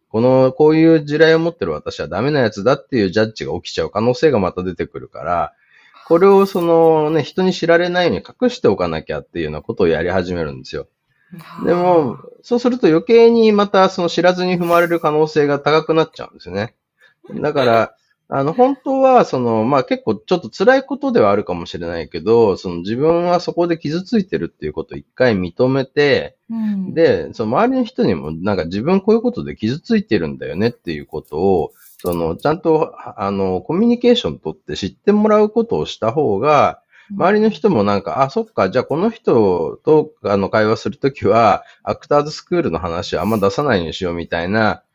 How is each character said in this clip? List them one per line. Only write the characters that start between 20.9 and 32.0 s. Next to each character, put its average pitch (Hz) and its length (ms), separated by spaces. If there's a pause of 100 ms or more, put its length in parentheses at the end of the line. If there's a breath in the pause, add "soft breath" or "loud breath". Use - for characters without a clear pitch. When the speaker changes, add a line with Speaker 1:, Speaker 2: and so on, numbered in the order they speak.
Speaker 1:
と 269 140
で 240 80
は 104 120
あ 101 40
る 101 80
か 92 120
も 85 100
し - 140
れ 85 80
な 85 120
い 78 100
け 85 120
ど、 104 360
そ 95 120
の 85 120
自 101 140
分 165 300
は 175 140
そ 165 140
こ 170 120
で 165 140
傷 160 240
つ 226 160
い 190 80
て 85 100
る 78 160
っ - 20
て 78 120
い - 20
う 76 40
こ 80 100
と - 100
を 71 60
一 - 160
回 123 180
認 92 340
め 135 160
て、 127 540 (100)
Speaker 2:
う 226 80
ん。 208 380
Speaker 1:
で、 110 400
そ 110 140
の 120 100
周 233 160
り 262 60
の 247 60
人 226 180
に 139 100
も、 76 180
な 87 220
ん 95 40
か 82 80
自 95 180
分 185 180
こ 214 120
う - 20
い - 20
う 226 60
こ 247 80
と 78 120
で 71 120
傷 127 240
つ - 180
い 202 60
て 110 140
る 82 100
ん 69 100
だ 64 100
よ 73 80
ね 92 120
っ 82 40
て - 200
い 76 80
う 71 80
こ 76 160
と 76 160
を、 92 320 (260 soft breath)
そ 87 160